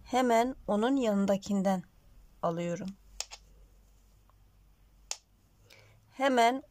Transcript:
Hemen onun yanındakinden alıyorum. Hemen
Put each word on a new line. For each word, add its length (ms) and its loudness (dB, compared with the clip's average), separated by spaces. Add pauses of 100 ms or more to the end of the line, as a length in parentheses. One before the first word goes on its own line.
Hemen 520 2 (100)
onun 300 0
yanındakinden 880 0 (600)
alıyorum. 460 -4 (3250)
Hemen 600 2